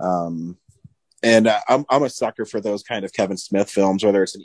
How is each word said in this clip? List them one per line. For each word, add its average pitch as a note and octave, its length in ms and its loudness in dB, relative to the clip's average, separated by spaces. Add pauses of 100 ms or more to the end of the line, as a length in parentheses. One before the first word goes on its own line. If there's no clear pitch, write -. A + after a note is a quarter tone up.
Um, F2 560 -4 (680)
and, A2+ 240 6
uh, G#2 220 2
I'm, C3+ 200 2
I'm C#3 140 2
a B2+ 80 -2
sucker A2+ 360 -6
for G#2+ 140 -6
those G#2 220 -4
kind G#2+ 220 -8
of F#2 80 -10
Kevin F#2+ 240 -2
Smith G2 340 -2
films, G2 340 2
whether G2+ 200 4
it's - 100 -6
An G2 100 -18